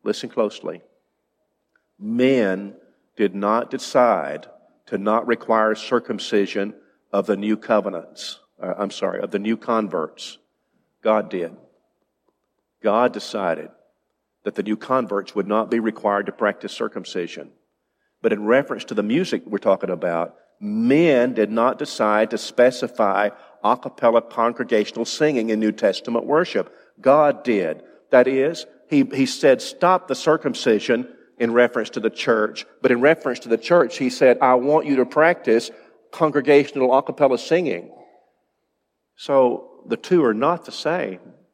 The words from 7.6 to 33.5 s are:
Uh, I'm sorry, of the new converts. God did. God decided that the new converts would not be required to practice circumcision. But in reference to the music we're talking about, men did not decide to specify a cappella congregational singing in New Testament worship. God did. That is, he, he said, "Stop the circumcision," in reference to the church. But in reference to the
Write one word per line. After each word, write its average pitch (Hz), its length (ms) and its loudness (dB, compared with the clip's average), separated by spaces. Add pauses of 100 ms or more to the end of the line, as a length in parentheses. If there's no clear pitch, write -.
Uh, 92 160 -6
I'm 98 140 -4
sorry, 95 320 -6
of 98 80 -8
the 101 80 -4
new 110 180 -2
converts. 98 840 -6 (640)
God 107 280 0
did. 85 260 -8 (1300)
God 117 300 2
decided 87 580 -6 (720)
that - 140 -8
the 98 80 -6
new 107 120 -4
converts 107 600 -4
would 98 100 -2
not 107 240 -2
be 117 80 0
required 104 480 -2
to 98 60 -8
practice 104 400 -4
circumcision. 92 800 -10 (680)
But 110 120 0
in 104 120 -4
reference 127 420 0
to 120 80 -10
the 104 100 0
music 120 420 -2
we're 101 120 -6
talking 95 320 0
about, 85 440 -4 (260)
men 123 760 2
did 104 160 0
not 117 280 0
decide 110 520 0
to 110 80 -6
specify 110 880 0 (340)
a 117 140 2
cappella 117 460 0
congregational 117 840 -2
singing 127 460 -2
in 110 100 0
New 107 120 2
Testament - 520 -2
worship. 143 500 -2 (260)
God 143 420 4
did. 95 400 -2 (280)
That 127 180 6
is, 135 360 -2 (240)
he, 139 160 4
he 135 220 -2
said, 131 340 2
"Stop 185 480 0
the 131 60 -4
circumcision," 127 960 0 (280)
in 117 160 -2
reference 120 380 2
to 120 100 -8
the 110 80 -2
church. 107 560 -2 (160)
But 123 120 2
in 120 80 2
reference 143 400 2
to 120 80 -16
the 113 100 2